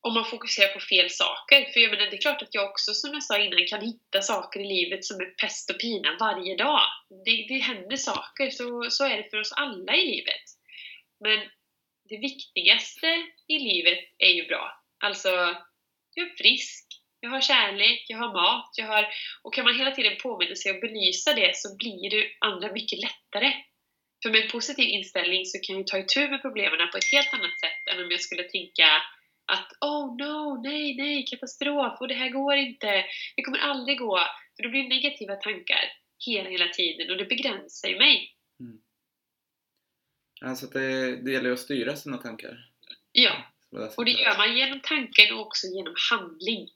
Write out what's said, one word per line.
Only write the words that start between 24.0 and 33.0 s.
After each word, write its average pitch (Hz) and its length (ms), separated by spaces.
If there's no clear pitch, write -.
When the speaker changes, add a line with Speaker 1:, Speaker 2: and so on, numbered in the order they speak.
Speaker 1:
För 226 80
med 220 100
en 220 80
positiv 247 400
inställning 185 560
så - 140
kan 190 180
jag 190 100
ta 196 100
itu 269 320
med 277 120
problemen 202 500
på 196 60
ett - 140
helt 285 220
annat 175 260
sätt - 340
än 180 120
om 175 60
jag 175 100
skulle 180 220
tänka 160 580
att: - 260
"Oh 294 360
no, 294 460
nej, 294 340
nej, 277 320
katastrof, 269 720
och 254 60
det 254 60
här 247 160
går 277 260
inte, 214 500